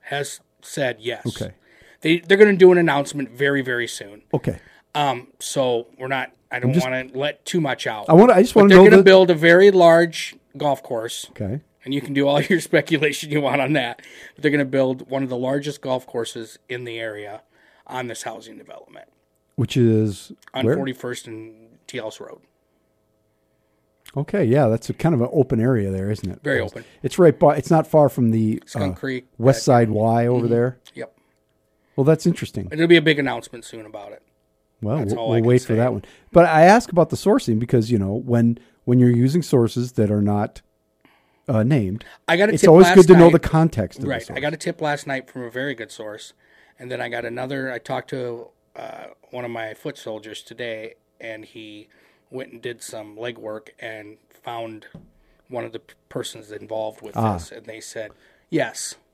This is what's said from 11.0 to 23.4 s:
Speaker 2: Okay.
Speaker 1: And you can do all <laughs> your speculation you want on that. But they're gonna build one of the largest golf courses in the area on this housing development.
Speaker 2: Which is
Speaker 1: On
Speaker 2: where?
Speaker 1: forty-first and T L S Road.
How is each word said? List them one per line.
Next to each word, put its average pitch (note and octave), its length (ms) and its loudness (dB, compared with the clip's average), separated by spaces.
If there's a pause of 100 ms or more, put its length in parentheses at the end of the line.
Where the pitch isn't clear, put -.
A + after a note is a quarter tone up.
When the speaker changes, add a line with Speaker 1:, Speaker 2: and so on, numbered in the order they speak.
Speaker 2:
Okay. A2 300 -8 (240)
Speaker 1:
And C3+ 100 -6
you C#3+ 60 -4
can C#3 140 -10
do C#3 120 0
all C#3+ 140 0
<laughs> - 20 -4
your D#3+ 180 0
speculation D3+ 680 -2
you D3+ 100 -2
want C#3 200 -2
on C3+ 140 -2
that. B2 280 -4 (320)
But - 80 -18
they're D3+ 100 2
gonna C#3+ 120 0
build C3 460 -4
one C3+ 140 -4
of B2+ 40 -10
the B2+ 80 -8
largest C#3 440 -6
golf B2+ 260 -6
courses A#2 520 -12 (100)
in B2 160 -12
the A#2 140 -12
area G#2 440 -14 (440)
on B2+ 200 -10
this A2+ 160 -14
housing A2 340 -16
development. - 520 -20 (480)
Speaker 2:
Which B2 200 -4
is A2 560 0 (220)
Speaker 1:
On - 120 -6
Speaker 2:
where? B2+ 100 0
Speaker 1:
forty-first B2+ 500 -10
and A2 280 -18 (320)
T B2+ 120 -12
L A2 100 -10
S - 120 -16
Road. - 200 -18 (1800)